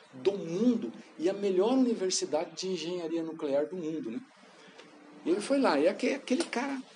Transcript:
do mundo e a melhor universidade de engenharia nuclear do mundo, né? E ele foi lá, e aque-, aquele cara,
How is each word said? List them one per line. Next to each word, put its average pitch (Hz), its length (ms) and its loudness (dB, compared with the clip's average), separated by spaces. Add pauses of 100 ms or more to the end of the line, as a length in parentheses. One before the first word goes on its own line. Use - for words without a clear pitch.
(220)
do 185 100 2
mundo 196 600 0 (260)
e 165 100 0
a 196 40 2
melhor 202 400 2
universidade 190 840 0
de 185 120 -6
engenharia 170 540 -2
nuclear 151 440 -2
do 147 100 -8
mundo, 156 340 -4
né? 123 100 -6 (1040)
E 151 60 0
ele 196 100 2
foi 269 180 0
lá, 190 200 4
e 156 100 4
aque-, 220 260 0
aquele 262 300 -2
cara, 269 360 -4 (160)